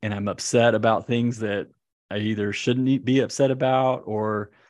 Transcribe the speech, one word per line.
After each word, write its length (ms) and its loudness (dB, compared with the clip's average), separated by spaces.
and 100 -4
I'm 160 -4
upset 460 2
about 320 2
things 320 -2
that 300 -4
I 80 -4
either 340 -2
shouldn't 340 0
e-, 120 2
be 220 2
upset 300 0
about, 540 0
or 460 -4